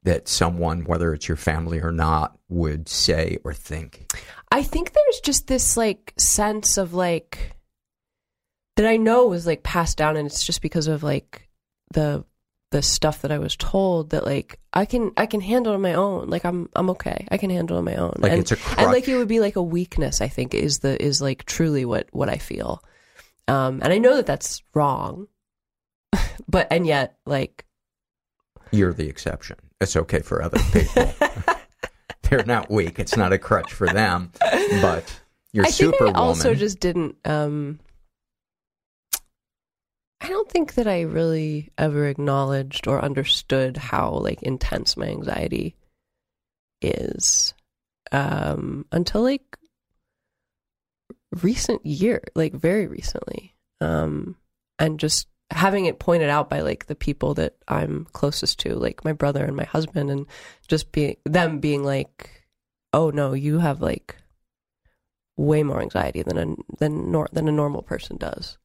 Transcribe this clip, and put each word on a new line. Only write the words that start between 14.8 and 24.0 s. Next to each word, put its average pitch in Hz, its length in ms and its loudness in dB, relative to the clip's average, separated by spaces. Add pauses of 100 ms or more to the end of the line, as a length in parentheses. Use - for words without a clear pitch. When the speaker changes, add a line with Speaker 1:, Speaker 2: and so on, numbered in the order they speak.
Speaker 2:
can, 233 300 -2
I 220 100 0
can 220 140 -2
handle 220 320 2
it 196 40 0
on 196 60 0
my 175 120 2
own. 190 340 0
Like, 170 160 -2
I'm, 175 300 -4
I'm 185 160 2
okay. - 400 -6
I 196 80 0
can 196 120 -2
handle 170 260 -2
it - 20 0
on 170 60 -2
my - 120 -2
own. - 220 -2
Speaker 1:
Like, 104 140 4
Speaker 2:
And, - 80 4
Speaker 1:
it's - 100 0
a 110 60 4 (220)
Speaker 2:
and, - 120 6
like, 254 140 4
Speaker 1:
crutch. 262 100 0
Speaker 2:
it 254 40 2
would 233 100 0
be, 226 120 4
like, 208 140 2
a 185 80 0
weakness, 170 580 -2
I - 60 0
think, 127 260 -4
is - 280 0
the, 135 200 0
is, 143 220 0
like, 135 220 -2
truly 147 400 0
what, 120 260 -2
what 135 180 0
I - 100 -2
feel. - 440 -6 (640)
Um, 131 380 0
and 151 80 4
I 196 60 4
know 254 180 8